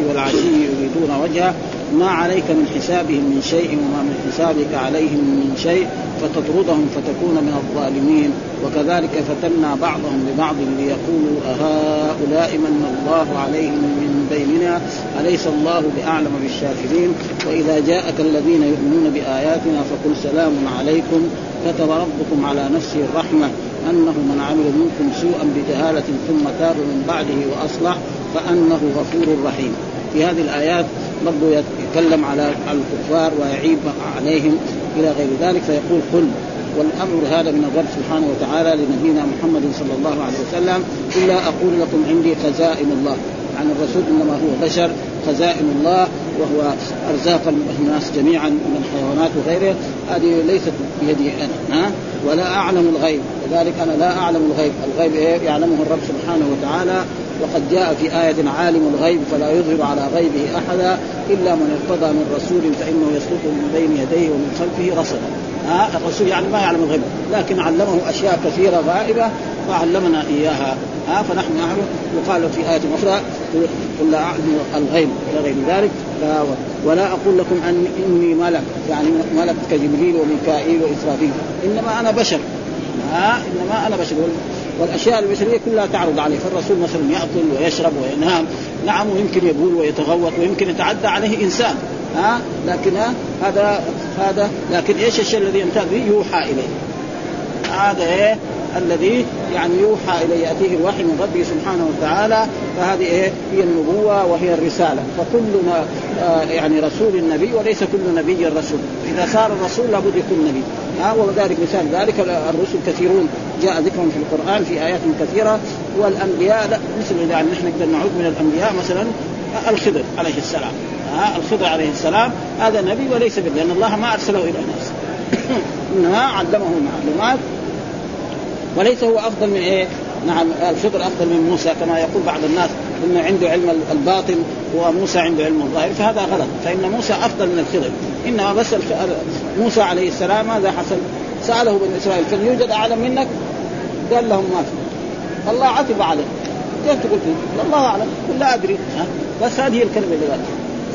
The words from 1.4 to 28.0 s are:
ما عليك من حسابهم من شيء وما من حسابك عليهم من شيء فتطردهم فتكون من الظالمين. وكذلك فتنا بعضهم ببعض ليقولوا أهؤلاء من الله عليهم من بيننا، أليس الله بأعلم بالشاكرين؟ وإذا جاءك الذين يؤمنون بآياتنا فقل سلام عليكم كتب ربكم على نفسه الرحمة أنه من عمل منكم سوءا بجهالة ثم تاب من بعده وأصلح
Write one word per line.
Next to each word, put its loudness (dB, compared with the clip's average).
ما 4
عليك 0
من 4
حسابهم 0
من 2
شيء 2
وما 0
من -2
حسابك 0
عليهم 0
من 0
شيء 2
فتطردهم 0
فتكون 0
من 0
الظالمين. 2
وكذلك 0
فتنا 0
بعضهم -2
ببعض 0
ليقولوا 0
أهؤلاء 0
من 2
الله 0
عليهم 0
من 0
بيننا، 2
أليس 2
الله 2
بأعلم 0
بالشاكرين؟ 0
وإذا 2
جاءك 0
الذين 4
يؤمنون 2
بآياتنا 0
فقل -2
سلام 2
عليكم 2
كتب 0
ربكم 0
على -2
نفسه -2
الرحمة 2
أنه 2
من 0
عمل 2
منكم 0
سوءا 0
بجهالة 0
ثم 2
تاب 2
من -2
بعده -2
وأصلح -2